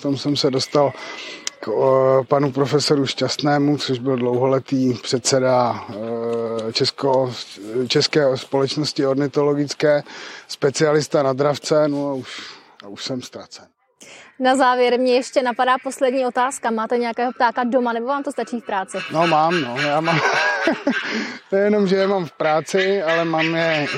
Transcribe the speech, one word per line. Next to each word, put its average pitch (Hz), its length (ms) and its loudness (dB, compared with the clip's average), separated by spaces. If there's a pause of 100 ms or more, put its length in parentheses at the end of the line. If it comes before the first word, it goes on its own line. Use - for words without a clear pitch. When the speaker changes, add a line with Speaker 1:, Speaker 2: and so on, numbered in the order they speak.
Speaker 1:
tam 143 140 -2
jsem 147 200 -2
se 135 140 2
dostal 131 420 0 (680)
k, - 80 -12
eh, 131 560 4
panu 139 280 2
profesoru 139 540 2
Šťastnému, 143 720 0
což 127 200 -2
byl 131 180 0
dlouholetý 127 800 0
předseda, 127 880 0 (840)
eh, 117 40 -6
Česko-, 131 600 0 (560)
České 139 480 2
společnosti 139 680 -2
ornitologické, 143 960 2 (460)
specialista 151 720 0
na 135 100 2
dravce, 147 560 2
no 143 220 -4
a 135 40 -4
už, - 260 -10 (440)
a 101 40 -20
už 98 160 -14
jsem 127 180 -6
ztracen. - 440 -18 (720)
Speaker 2:
Na 262 160 4
závěr 247 440 4
mě 254 140 2
ještě 262 280 0
napadá 254 420 2
poslední 262 420 0
otázka. 247 440 -2
Máte 226 280 -2
nějakého 240 340 -2
ptáka 247 320 0
doma, 240 280 0
nebo 233 140 -4
vám 285 160 -2
to 285 100 -6
stačí 233 280 -6
v - 60 -18
práci? 190 320 -4 (140)
Speaker 1:
No, 160 140 2
mám, 165 340 2
no, 123 200 -4
já 147 200 0
mám. 165 240 2
<laughs> - 60 2 (1200)
To 196 60 0
je 202 80 2
jenom, 208 220 2
že 185 100 2
je 190 100 2
mám 190 200 0
v - 60 -12
práci, 185 720 0
ale 165 220 0
mám 165 300 0
je 160 320 0 (120)